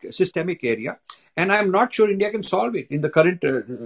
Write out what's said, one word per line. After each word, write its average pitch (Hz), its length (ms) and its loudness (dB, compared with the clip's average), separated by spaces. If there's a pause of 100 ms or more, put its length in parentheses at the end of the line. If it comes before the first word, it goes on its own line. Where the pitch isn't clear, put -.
systemic 180 540 -2
area, 117 340 -2 (400)
and 185 140 2
I'm 208 180 2
not 214 240 2
sure 214 160 4
India 196 200 2
can 214 140 -4
solve 226 320 -2
it - 140 -6
in 147 120 -4
the 147 80 -2
current, 170 340 2
uh, 135 160 0 (260)